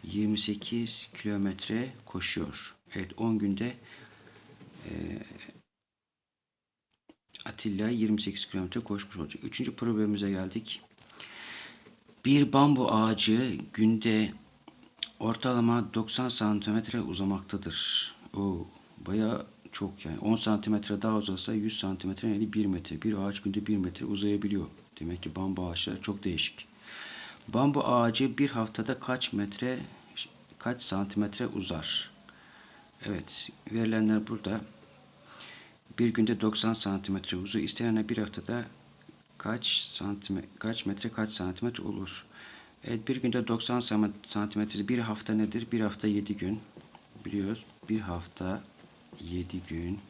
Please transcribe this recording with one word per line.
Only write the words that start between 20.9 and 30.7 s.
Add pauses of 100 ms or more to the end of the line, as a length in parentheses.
daha
uzasa
yüz
santimetre
neydi?
Bir
metre.
Bir
ağaç
günde
bir
metre
uzayabiliyor. (320)
Demek
ki
bambu
ağaçları
çok
değişik. (800)
Bambu
ağacı
bir
haftada
kaç
metre, (800)
kaç